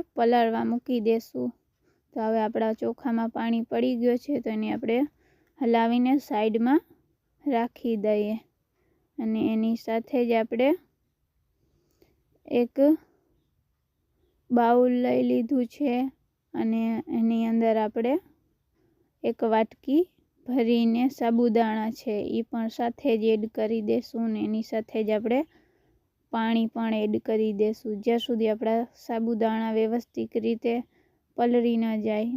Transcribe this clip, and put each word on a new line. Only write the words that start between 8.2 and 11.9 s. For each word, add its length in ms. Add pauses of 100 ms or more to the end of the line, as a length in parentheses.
અને 300
એની 280
સાથે 440
જ 140
આપણે 340 (1800)